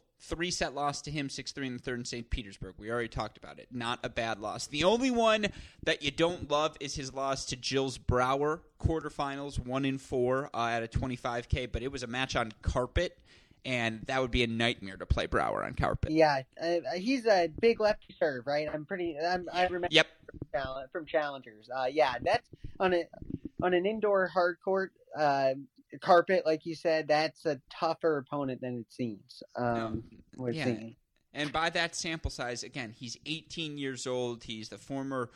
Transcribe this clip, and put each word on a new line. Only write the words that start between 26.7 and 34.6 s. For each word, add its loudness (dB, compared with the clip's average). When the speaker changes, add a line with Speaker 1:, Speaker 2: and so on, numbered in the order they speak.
Speaker 2:
said, 0
that's 2
a 0
tougher 0
opponent -4
than -6
it -14
seems. -8
Um, -2
Speaker 1:
No. -2
Speaker 2:
we're -4
Speaker 1:
Yeah. -2
Speaker 2:
seeing. -4
Speaker 1:
And -6
by 0
that 0
sample -4
size, -6
again, -10
he's -10
eighteen -8
years -6
old. -2
He's -10